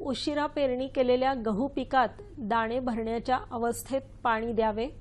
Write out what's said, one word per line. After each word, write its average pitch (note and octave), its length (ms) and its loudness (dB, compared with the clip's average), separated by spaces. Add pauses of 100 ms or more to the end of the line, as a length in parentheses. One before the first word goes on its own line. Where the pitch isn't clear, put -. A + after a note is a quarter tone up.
उशिरा D4 440 0
पेरणी C4+ 420 0
केलेल्या B3+ 460 4 (120)
गहू A3 220 2
पिकात C4 420 2 (280)
दाणे A3+ 420 0
भरण्याच्या A#3 600 -2 (120)
अवस्थेत A#3 500 -2 (220)
पाणी A3+ 300 2
द्यावे. A3 340 2 (140)